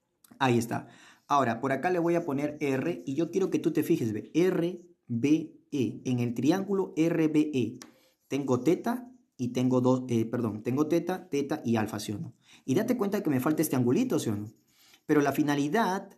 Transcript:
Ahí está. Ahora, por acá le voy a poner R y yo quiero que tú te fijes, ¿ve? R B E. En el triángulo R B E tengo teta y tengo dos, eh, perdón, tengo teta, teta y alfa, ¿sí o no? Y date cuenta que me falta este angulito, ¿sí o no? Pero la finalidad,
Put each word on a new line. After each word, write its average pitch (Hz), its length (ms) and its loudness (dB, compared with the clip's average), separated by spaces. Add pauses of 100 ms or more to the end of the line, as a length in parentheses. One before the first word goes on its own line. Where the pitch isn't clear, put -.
(380)
Ahí 123 200 4
está. - 300 -4 (400)
Ahora, 131 320 2
por 135 100 -2
acá 135 200 0
le 180 80 0
voy 170 160 2
a 170 100 0
poner 147 360 -4
R 143 460 -2
y 135 80 -4
yo 165 160 -2
quiero 185 200 0
que 156 80 0
tú 165 140 0
te 151 100 0
fijes, 135 300 0
¿ve? 107 220 -8
R 175 480 0 (240)
B 139 540 0 (100)
E. 127 340 -2
En 127 140 0
el 120 160 -2
triángulo 190 600 0
R 160 320 2
B 151 260 2
E 127 240 -2 (500)
tengo 131 320 0
teta 185 500 0 (260)
y 123 120 -4
tengo 127 320 2
dos, 127 280 4
eh, 113 160 2
perdón, 113 380 -4
tengo 135 260 0
teta, 170 400 -2
teta 143 360 -4
y 117 120 2
alfa, 107 240 -2
¿sí 110 120 -6
o 104 60 -6
no? - 160 -12 (300)
Y 131 100 -2
date 220 220 2
cuenta 202 260 -2
que 156 80 -2
me 127 100 2
falta 156 220 2
este 147 140 0
angulito, 143 420 2
¿sí - 120 -2
o 101 60 -2
no? 104 160 -10 (540)
Pero 147 140 4
la 139 120 2
finalidad, 151 840 0